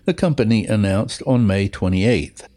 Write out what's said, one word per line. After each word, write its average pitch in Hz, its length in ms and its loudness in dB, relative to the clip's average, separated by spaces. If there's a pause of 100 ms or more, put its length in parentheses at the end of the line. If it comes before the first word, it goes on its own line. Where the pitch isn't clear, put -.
the 185 100 -2
company 117 540 0
announced 104 580 -2
on 123 220 2
May 98 220 0
twenty-eighth. 92 880 -2